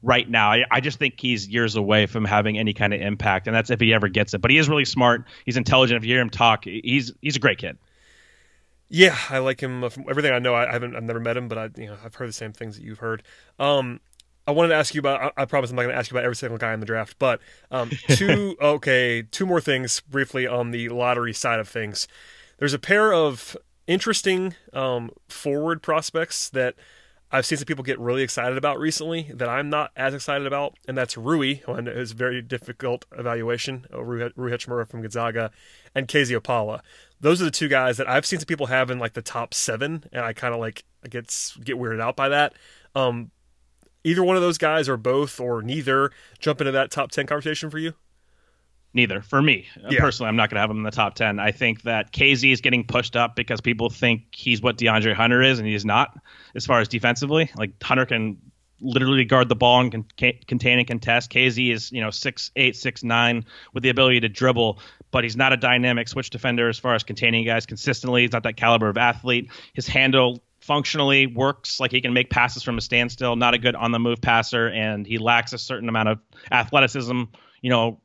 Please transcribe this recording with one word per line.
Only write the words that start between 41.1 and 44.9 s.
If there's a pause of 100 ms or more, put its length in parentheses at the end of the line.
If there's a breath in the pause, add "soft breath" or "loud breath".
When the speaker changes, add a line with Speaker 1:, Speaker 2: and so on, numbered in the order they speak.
Speaker 2:
get
weirded
out
by
that. (420 soft breath)
Um, (760)
either
one
of
those
guys
or